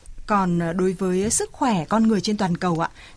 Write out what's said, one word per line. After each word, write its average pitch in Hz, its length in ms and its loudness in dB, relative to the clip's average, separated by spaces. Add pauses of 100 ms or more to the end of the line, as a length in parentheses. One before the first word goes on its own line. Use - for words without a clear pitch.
(260)
Còn, 185 320 2
ờ, 170 140 -2
đối 185 200 0
với 185 380 -2
sức - 220 -2
khỏe 214 360 0
con 220 200 2
người 208 120 4
trên 214 160 -2
toàn 180 200 0
cầu 170 240 0
ạ, 165 100 -2 (260)